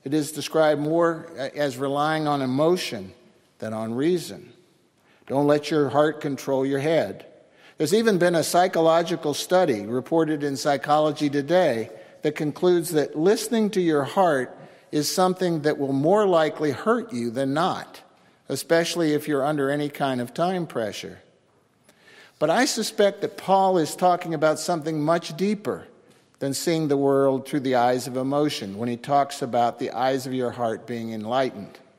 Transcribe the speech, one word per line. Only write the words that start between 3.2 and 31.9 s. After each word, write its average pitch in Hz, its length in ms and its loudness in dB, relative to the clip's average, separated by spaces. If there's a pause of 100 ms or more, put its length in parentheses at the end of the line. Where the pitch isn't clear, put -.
than 110 160 -8
on 113 220 -6
reason. 160 580 -4 (720)
Don't 143 220 0
let 147 240 2
your 147 180 2
heart 151 320 2
control 139 420 -2
your 139 140 -2
head. 139 480 -2 (540)
There's 185 160 2
even 220 240 4
been 175 160 4
a 156 80 2
psychological 165 880 2
study 139 540 2
reported 151 560 0
in 143 120 -2
Psychology 147 760 0
Today 143 580 2 (320)
that 151 140 -2
concludes 165 560 0
that 147 260 0
listening 214 540 2
to 190 100 0
your 156 220 2
heart 139 520 2 (360)
is 147 200 0
something 185 520 0
that 151 160 0
will 139 120 -2
more 175 360 4
likely 156 420 2
hurt 214 420 -2
you 120 200 -4
than 135 240 -2
not, 156 480 -4 (460)
especially 165 680 0
if 147 120 -4
you're 143 160 0
under 139 280 0
any 147 180 -2
kind 135 320 -2
of 120 140 -10
time 175 320 -2
pressure. 101 560 -8 (1120)
But 151 140 2
I 226 140 2
suspect 202 560 0
that - 140 -6
Paul 190 440 4
is 151 160 -2
talking 175 400 0
about 151 240 2
something 160 420 -4
much 165 340 -2
deeper 180 520 -4 (520)
than 139 140 -4
seeing 160 340 0
the 143 80 2
world 139 520 2
through 147 140 -2
the 127 120 0
eyes 123 320 2
of 127 100 -8
emotion 135 600 -2
when 117 100 -4
he 120 80 -4
talks 139 460 0
about 120 380 0
the 127 100 -6
eyes 131 380 -2
of 131 80 -6
your 123 160 -2
heart 113 340 -4
being 113 260 -8
enlightened. 110 680 -4 (200)